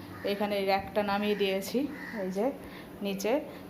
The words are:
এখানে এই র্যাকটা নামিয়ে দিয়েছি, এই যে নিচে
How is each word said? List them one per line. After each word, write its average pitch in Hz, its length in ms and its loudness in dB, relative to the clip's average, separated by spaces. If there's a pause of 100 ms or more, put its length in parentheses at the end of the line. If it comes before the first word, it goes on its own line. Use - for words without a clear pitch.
(240)
এখানে 202 340 0
এই 196 80 0
র্যাকটা 196 380 2
নামিয়ে 208 320 2
দিয়েছি, 196 520 2 (340)
এই 190 100 -2
যে 208 200 2 (500)
নিচে 202 380 2 (300)